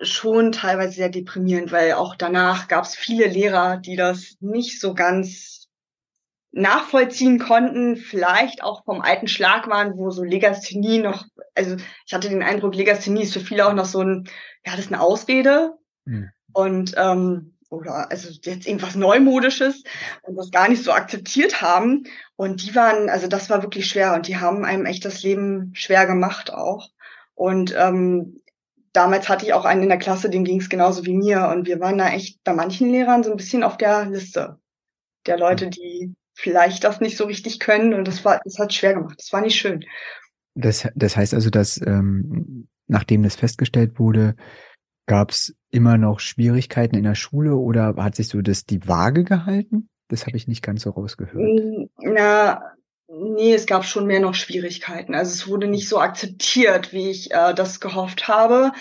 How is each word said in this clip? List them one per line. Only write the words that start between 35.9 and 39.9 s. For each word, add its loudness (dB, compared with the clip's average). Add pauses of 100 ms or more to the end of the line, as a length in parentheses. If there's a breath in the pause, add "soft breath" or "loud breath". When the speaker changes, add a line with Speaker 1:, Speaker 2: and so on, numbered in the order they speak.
Speaker 1:
vielleicht 2
das 0
nicht -2
so 0
richtig -8
können. 4
Und 0
das -6
war, 4
das -14
hat -2
schwer 2
gemacht. -4
Das -12
war 0
nicht 2
schön. -2 (720 loud breath)